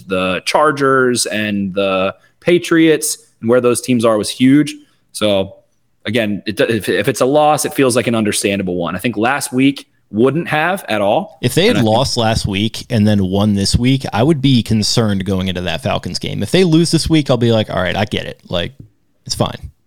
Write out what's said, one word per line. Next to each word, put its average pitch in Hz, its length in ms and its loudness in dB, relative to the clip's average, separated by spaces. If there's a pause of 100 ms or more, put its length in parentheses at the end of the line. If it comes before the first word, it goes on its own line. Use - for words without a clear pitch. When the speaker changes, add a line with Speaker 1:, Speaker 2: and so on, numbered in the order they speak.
Speaker 1:
the 92 380 -2
Chargers 135 800 2
and 101 480 -4
the 95 420 0 (240)
Patriots 165 800 2 (220)
and 113 100 -2
where 123 120 4
those 120 200 2
teams 123 240 0
are 110 120 4
was 101 120 -2
huge. 143 460 2 (360)
So 98 520 -2 (420)
again, 104 400 -2
it, 104 140 -4
if, 127 300 0
if 98 180 0
it's 135 140 -2
a 131 40 2
loss, 151 400 2
it - 80 -8
feels 127 220 2
like 117 120 0
an 117 80 0
understandable 98 600 -2
one. 85 200 -4
I - 40 -8
think 117 180 -4
last 127 360 -2
week 135 360 0 (220)
wouldn't 117 360 0
have 165 420 -2
at 104 120 -2
all. 120 400 -2
Speaker 2:
If - 140 -2
they 170 100 2
had 240 60 2
Speaker 1:
And - 80 0
I - 20 2
think - 140 2
Speaker 2:
lost 131 220 0
last 110 280 0
week 104 440 -4
and 107 180 2
then 101 180 2
won 98 280 2
this 98 220 0
week, 131 280 0 (100)
I 104 80 0
would 143 200 2
be 131 200 4
concerned 107 640 0
going 95 220 -2
into 90 140 -4
that 85 200 -4
Falcons 92 380 -4
game. 98 240 -6
If - 80 -6
they 185 120 4
lose 165 280 4
this - 180 0
week, 160 200 2
I'll 127 80 2
be 117 140 2
like, 110 180 2
"All 95 120 -2
right, 90 140 -2
I 98 100 0
get 90 200 -6
it. - 240 -14
Like, 87 240 -4 (520)
it's - 100 -4
fine." - 360 -4 (160)